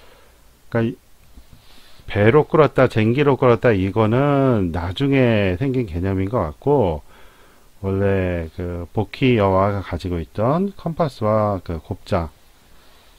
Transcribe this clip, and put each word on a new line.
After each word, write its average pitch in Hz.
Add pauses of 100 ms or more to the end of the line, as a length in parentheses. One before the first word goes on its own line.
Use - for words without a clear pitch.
(720)
그러니까 117
이 - (1120)
배로 120
끌었다, 139
쟁기로 123
끌었다, 123
이거는 110
나중에 101
생긴 131
개념인 95
것 104
같고, 90 (800)
원래 95
그 87
복희 120
여화가 98
가지고 87
있던 147
컴파스와 107
그 82
곱자, 90 (880)